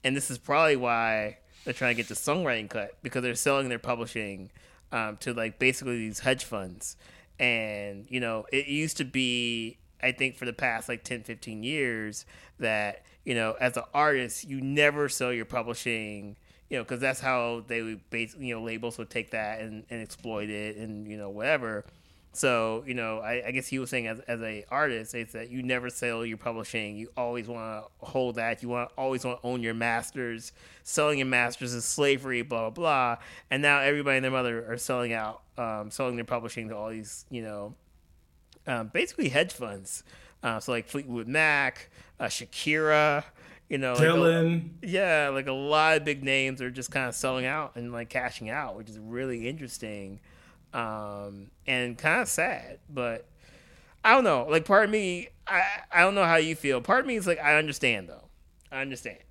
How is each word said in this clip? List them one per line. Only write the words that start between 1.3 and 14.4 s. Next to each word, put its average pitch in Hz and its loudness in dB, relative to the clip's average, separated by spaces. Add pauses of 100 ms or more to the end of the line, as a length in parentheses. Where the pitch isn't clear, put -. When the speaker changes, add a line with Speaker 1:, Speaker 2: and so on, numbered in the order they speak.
Speaker 1:
they're 123 -2
trying 120 2
to 117 0
get - -4
the 113 -6
songwriting 135 0
cut, 104 -6
because 123 -2
they're 123 0
selling 139 2
their 120 -2
publishing, 107 -6 (400)
um, 110 -4
to, 123 -4
like, 113 -4
basically 127 2
these 110 -6
hedge 131 2
funds. 95 -8 (440)
And, 104 -2
you 127 -2
know, 113 -2
it 143 0
used 151 -2
to 143 -2
be, 120 -2 (220)
I 127 0
think 131 -4
for - -10
the 120 -6
past, 113 -4
like, 120 -6
ten, 117 -8
fifteen 110 -10
years 117 -4 (340)
that, 107 -2 (220)
you 131 -2
know, 113 0
as 127 2
an 117 -2 (100)
artist, 143 2